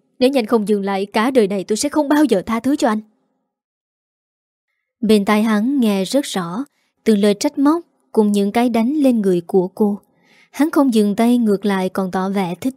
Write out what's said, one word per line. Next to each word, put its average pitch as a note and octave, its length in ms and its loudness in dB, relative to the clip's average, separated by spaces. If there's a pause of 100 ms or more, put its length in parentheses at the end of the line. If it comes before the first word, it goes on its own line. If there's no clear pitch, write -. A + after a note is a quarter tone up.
(200)
nếu B3+ 100 4
nhanh C4 160 -2
không G#3+ 220 0
dừng G3+ 160 0
lại, G3 220 -4
cả A3 260 -2
đời G#3+ 160 2
này G3 160 -4
tôi G#3+ 140 -4
sẽ C#4+ 120 -4
không D4 200 -2
bao D4 160 4
giờ A3 200 2
tha A3+ 140 -4
thứ C4 160 -2
cho D4 120 0
anh." G#3+ 140 -2 (2000)
Bên G#3 240 2
tai G#3+ 180 2
hắn A3+ 360 0
nghe G3+ 240 0
rất C4 220 -2
rõ F#3 380 -6 (400)
từng G#3+ 160 2
lời G#3 140 2
trách D4 240 -4
móc D4+ 280 2 (260)
cùng G#3+ 200 2
những G3+ 200 0
cái A#3+ 180 0
đánh A#3 240 0
lên C4 280 2
người F3+ 200 0
của F3+ 260 0
cô. G#3 320 -2 (520)
Hắn D#4 200 -2
không C#4 220 2
dừng G#3 220 2
tay, A#3 220 2
ngược G#3 280 0
lại F#3+ 240 -2
còn F#3+ 220 -6
tỏ F#3+ 180 -4
vẻ F#3+ 320 -4
thích C4 160 -4